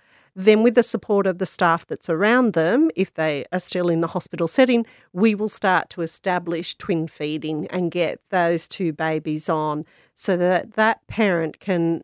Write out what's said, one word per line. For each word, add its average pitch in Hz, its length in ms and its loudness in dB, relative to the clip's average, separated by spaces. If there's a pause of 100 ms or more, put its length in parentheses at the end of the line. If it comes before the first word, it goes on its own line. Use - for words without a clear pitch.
(360)
Then 214 260 4
with 233 140 4
the 240 80 6
support 202 420 0
of 185 120 -2
the 190 80 -2
staff 170 400 2
that's - 220 -10
around 214 440 2
them, 208 420 2
if - 200 -2
they 151 380 -2
are 185 60 -2
still 180 320 -2
in 165 100 2
the 170 60 0
hospital - 400 -4
setting, 240 400 2 (260)
we 208 220 4
will 208 140 -2
start 185 420 0
to 180 120 -8
establish 175 760 -4
twin 165 320 -2
feeding 156 580 -6
and 175 240 -2
get 170 300 -4 (100)
those 170 380 0
two 170 240 -4
babies 156 560 -4
on 156 360 -2 (300)
so 185 220 -2
that 180 380 0
that 220 340 0
parent 175 500 0
can 170 460 0